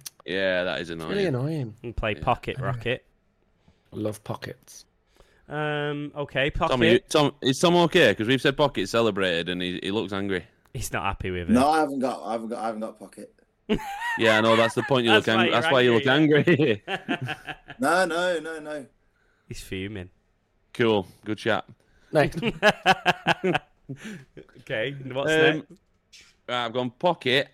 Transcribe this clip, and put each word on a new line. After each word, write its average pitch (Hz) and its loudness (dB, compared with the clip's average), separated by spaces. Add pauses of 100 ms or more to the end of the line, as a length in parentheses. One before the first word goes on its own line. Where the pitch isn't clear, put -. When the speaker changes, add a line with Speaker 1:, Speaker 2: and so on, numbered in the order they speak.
(260)
Speaker 1:
Yeah, 92 0
that 80 -4
is 85 -8
Speaker 2:
It's 82 -8
really 190 -2
Speaker 1:
annoying. 131 -2
Speaker 2:
annoying. 139 -6
Speaker 3:
And 117 -10
play 107 -4
Speaker 1:
Yeah. 76 -12
Speaker 3:
Pocket 117 -2
Speaker 2:
Anyway. 98 -4
Speaker 3:
Rocket. 117 -6 (880)
Speaker 2:
I - -12
love 107 -6
pockets. - -12 (640)
Speaker 3:
Um, 147 -4
okay, 143 -2
Speaker 1:
Tom, 165 -2
Speaker 3:
Pocket. 131 2
Speaker 1:
are 113 6
you, 120 6 (100)
Tom, 147 4
is 131 0
Tom 175 4
okay? 165 6
'Cause 110 -4
we've 131 4
said 139 0
Pocket 131 0
celebrated 95 2
and 90 -4
he, 90 -4
he 95 -6
looks 101 -4
angry. 98 -4 (280)
Speaker 3:
He's - -10
not 104 -4
happy 95 -4
with 87 -4
it. - 4
Speaker 4:
No, 131 4
I 156 2
haven't 139 -2
got, 120 -4
I 107 -6
haven't 113 -6
got, 113 -8
I 107 -4
haven't 110 -6
got - -12
Pocket. 101 -20 (340)
Speaker 1:
<laughs> 214 2 (400)
Yeah, 110 4
I - 4
know, 113 6
that's 113 2
the 117 -2
point. 127 0
You 117 2
Speaker 3:
That's 110 2
Speaker 1:
look 113 2
Speaker 3:
why 113 2
Speaker 1:
ang-, 123 2
Speaker 3:
you're 117 2
Speaker 1:
that's 135 0
why 131 4
you 123 4
look 113 2
Speaker 3:
angry, 147 4
Speaker 1:
angry. 139 2
Speaker 3:
yeah. 151 -6 (240)
<laughs> - -20
Speaker 4:
No, 170 2
no, 175 -2
no, 160 -10
no. 151 -10 (640)
Speaker 3:
He's 120 -14
fuming. 95 -10 (600)
Speaker 1:
Cool. 110 2 (160)
Good 107 -6
chat. 104 0 (480)
Speaker 2:
Next. 156 2
Speaker 3:
<laughs> 185 0 (1200)
Okay, 123 -6 (180)
what's 139 -2
Speaker 1:
Um, 156 4
Speaker 3:
next? 156 2 (840)
Speaker 1:
right, 120 -2
I've 113 -6
gone 123 -2
Pocket 143 0